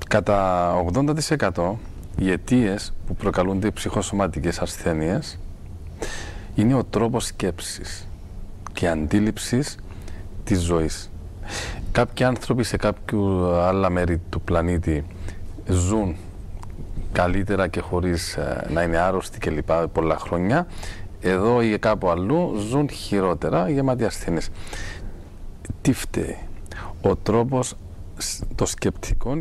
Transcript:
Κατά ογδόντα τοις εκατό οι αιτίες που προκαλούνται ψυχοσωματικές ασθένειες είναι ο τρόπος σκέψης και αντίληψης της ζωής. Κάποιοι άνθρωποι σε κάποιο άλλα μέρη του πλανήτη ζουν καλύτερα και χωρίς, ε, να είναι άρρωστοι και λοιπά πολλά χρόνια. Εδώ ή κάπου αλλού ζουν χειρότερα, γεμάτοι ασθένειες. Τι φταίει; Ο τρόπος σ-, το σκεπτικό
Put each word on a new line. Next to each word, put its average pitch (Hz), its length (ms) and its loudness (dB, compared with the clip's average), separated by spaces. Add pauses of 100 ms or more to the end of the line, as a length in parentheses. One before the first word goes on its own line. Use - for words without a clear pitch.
Κατά 95 680 4
ογδόντα 90 400 2
τοις 160 160 -2
εκατό 98 480 2 (400)
οι 95 120 4
αιτίες 101 600 2 (140)
που - 80 0
προκαλούνται 95 560 2
ψυχοσωματικές 92 880 0
ασθένειες - 800 0 (1160)
είναι 113 200 4
ο 120 100 2
τρόπος 110 420 2
σκέψης - 840 -6 (640)
και - 160 0
αντίληψης 104 880 0 (680)
της 95 160 4
ζωής. 85 500 0 (840)
Κάποιοι 120 320 2
άνθρωποι 123 380 2
σε 107 140 0
κάποιο 98 720 2 (180)
άλλα 95 220 4
μέρη 87 300 2 (100)
του - 100 -2
πλανήτη 85 640 2 (600)
ζουν 92 500 2 (960)
καλύτερα 92 560 2
και - 120 -2
χωρίς, 90 560 0
ε, 73 360 -4
να 82 100 2
είναι 82 160 2
άρρωστοι 92 400 0
και 87 120 0
λοιπά 78 380 2
πολλά 80 300 2
χρόνια. 90 480 2 (540)
Εδώ 107 420 4
ή 110 160 2
κάπου 95 320 2
αλλού 107 440 2 (140)
ζουν 139 220 2
χειρότερα, 95 760 2
γεμάτοι 135 360 2
ασθένειες. 87 440 0 (1300)
Τι 139 100 4
φταίει; - 460 -2 (600)
Ο 95 160 4
τρόπος 120 580 2 (440)
σ-, - 220 -6 (140)
το 101 120 2
σκεπτικό - 760 0